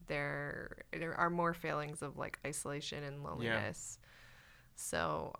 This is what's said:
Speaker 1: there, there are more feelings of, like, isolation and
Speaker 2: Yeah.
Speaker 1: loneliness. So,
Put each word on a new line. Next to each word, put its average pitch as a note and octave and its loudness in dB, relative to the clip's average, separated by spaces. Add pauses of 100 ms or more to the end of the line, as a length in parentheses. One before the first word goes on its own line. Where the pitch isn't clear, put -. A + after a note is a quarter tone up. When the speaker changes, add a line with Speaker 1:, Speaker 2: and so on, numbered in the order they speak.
Speaker 1:
there, C#3+ -2 (100)
there E3 -2
are E3+ 6
more E3+ 4
feelings D3+ -2
of, C#3+ -6
like, - -4
isolation C#3+ -2
and C#3+ -6
Speaker 2:
Yeah. C#3+ -6
Speaker 1:
loneliness. A#2 0 (760)
So, - 2